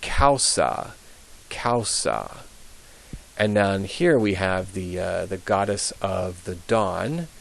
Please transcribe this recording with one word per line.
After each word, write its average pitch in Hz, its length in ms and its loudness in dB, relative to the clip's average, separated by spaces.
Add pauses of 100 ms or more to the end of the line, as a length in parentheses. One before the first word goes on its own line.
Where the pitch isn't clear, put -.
causa, - 920 2 (560)
causa. - 920 -2 (960)
And 107 180 2
then 98 300 2
here 160 340 4
we 104 140 4
have 95 400 0
the, 90 260 -6
uh, 90 260 -2
the 95 120 -6
goddess 98 540 0 (100)
of 92 440 -4
the 92 100 -6
dawn 110 720 -2 (140)